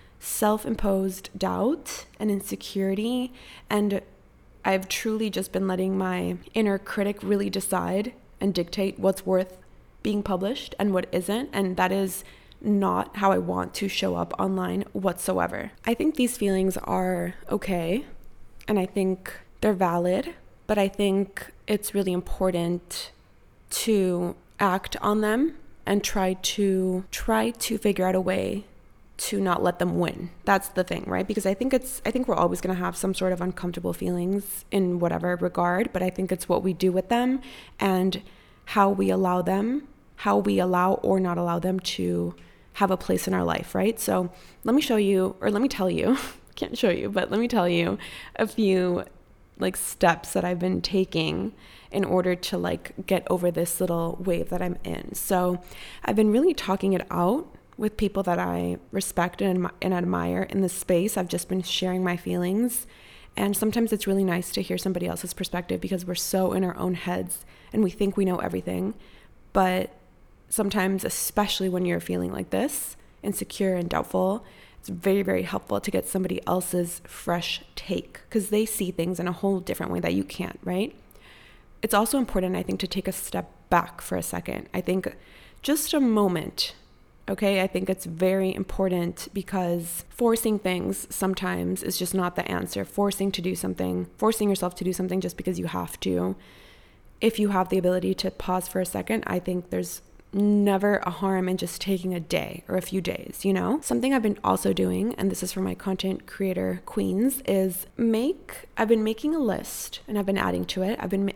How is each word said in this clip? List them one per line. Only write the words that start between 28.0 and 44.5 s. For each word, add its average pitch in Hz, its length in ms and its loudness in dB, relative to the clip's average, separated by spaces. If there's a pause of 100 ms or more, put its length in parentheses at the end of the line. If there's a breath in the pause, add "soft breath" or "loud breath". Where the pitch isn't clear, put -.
out 185 80 2
a 185 60 2
way 185 440 -2 (520)
to - 240 -2
not 190 220 2
let 175 160 2
them 175 200 0
win. 175 320 -2 (140)
That's 196 240 4
the 185 160 0
thing, 175 220 -4
right? 185 200 0
Because 208 200 -2
I 190 80 2
think 254 180 -2
it's, - 320 0
I 208 60 0
think 220 160 0
we're 214 80 2
always 175 260 2
gonna 185 140 0
have 175 220 -2
some 190 180 0
sort 185 180 0
of 175 80 -2
uncomfortable 180 520 -4
feelings 180 800 -2
in 180 280 2
whatever 170 380 0
regard, 175 560 0
but 180 100 -2
I 185 80 0
think 185 220 -2
it's 175 160 -4
what 180 140 4
we 185 100 2
do 185 180 2
with 185 180 2
them 254 320 2 (380 loud breath)
and 185 440 2 (440 loud breath)
how 196 240 4
we 196 200 2
allow 185 320 4
them, 208 440 0 (300)
how 202 220 2
we 202 200 2
allow 185 360 4
or 190 260 2
not 175 180 0
allow 170 200 0
them 185 220 0
to 87 540 -2 (400 loud breath)
have 196 160 4
a 185 60 2
place 180 320 -2
in 190 60 2
our 185 100 2
life, 170 300 0
right? 202 260 2
So 185 320 0 (320 loud breath)